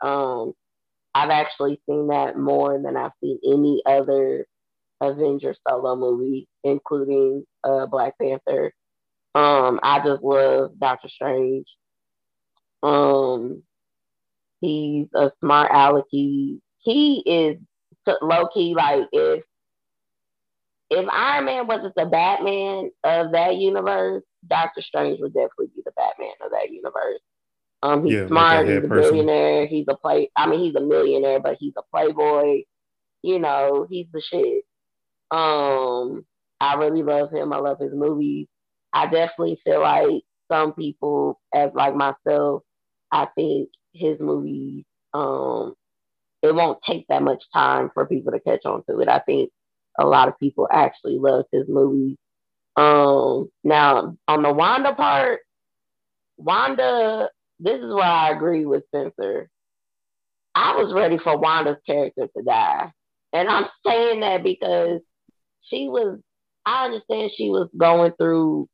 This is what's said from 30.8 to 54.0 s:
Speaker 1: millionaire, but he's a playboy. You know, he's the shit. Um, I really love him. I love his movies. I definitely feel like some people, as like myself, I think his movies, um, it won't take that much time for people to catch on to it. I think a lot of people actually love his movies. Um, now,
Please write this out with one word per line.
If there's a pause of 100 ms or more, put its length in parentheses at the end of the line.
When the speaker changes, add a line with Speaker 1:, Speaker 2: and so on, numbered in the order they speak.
Speaker 1:
millionaire,
but
he's
a (140)
playboy. (600)
You
know,
he's
the
shit. (640)
Um, (340)
I
really
love
him.
I
love
his
movies. (440)
I
definitely
feel
like (280)
some
people, (140)
as
like
myself, (480)
I
think (240)
his
movies, (300)
um, (640)
it
won't
take
that
much (100)
time
for
people
to
catch
on
to
it.
I
think (500)
a
lot
of
people
actually
love
his
movies. (580)
Um, (140)
now, (100)